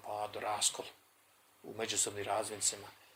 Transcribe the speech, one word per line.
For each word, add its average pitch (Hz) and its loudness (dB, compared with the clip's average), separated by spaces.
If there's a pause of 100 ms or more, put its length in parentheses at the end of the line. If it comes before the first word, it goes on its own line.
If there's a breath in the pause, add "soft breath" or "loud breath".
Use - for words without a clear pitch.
padu, 104 -2
raskolu, - 0 (720)
u - -10
međusobnim 104 2
razmincima 104 0 (300 soft breath)